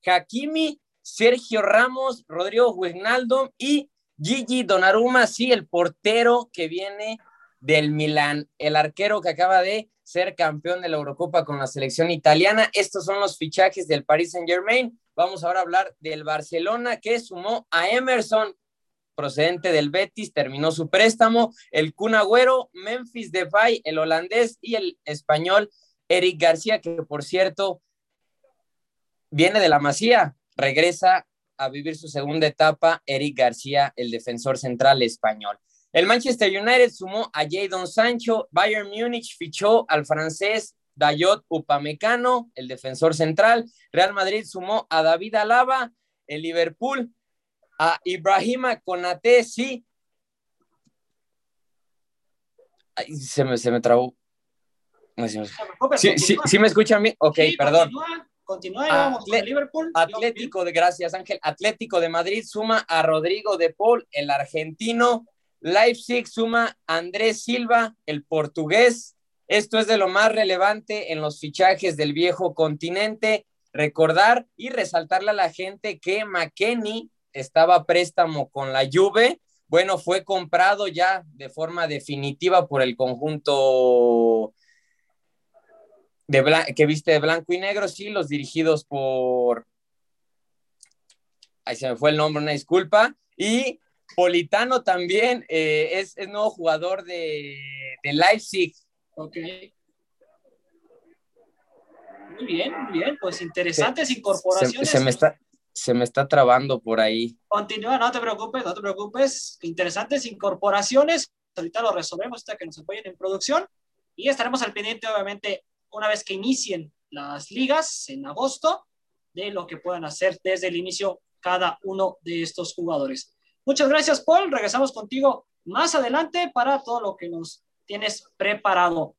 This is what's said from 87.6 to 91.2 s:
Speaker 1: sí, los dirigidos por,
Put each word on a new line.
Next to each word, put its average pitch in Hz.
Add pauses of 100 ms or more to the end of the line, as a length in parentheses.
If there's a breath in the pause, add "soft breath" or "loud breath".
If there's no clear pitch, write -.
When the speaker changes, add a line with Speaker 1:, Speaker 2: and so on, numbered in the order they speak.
Speaker 1:
sí, 196
los 185
dirigidos 151
por, 127 (2000)